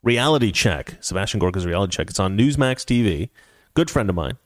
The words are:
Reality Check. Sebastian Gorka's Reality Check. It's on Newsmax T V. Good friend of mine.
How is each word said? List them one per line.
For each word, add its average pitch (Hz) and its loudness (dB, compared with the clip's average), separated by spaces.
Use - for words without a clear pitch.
Reality 120 2
Check. - -2
Sebastian 98 -4
Gorka's 90 0
Reality 87 0
Check. - -4
It's - -8
on 95 0
Newsmax 131 2
T 120 2
V. 92 -2
Good 160 2
friend 110 0
of 90 0
mine. 80 -4